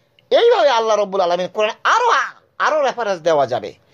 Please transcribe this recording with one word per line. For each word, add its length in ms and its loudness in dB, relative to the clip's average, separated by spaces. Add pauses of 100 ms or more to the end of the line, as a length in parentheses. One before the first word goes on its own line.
(300)
এইভাবে 380 4
আল্লাহ 280 2
রব্বুল 240 -2
আলামিন 280 -2
কোরআন 220 -2 (140)
আরো, 280 2 (460)
আরো 240 0
রেফারেন্স 380 -4
দেওয়া 260 2
যাবে। 280 -8 (200)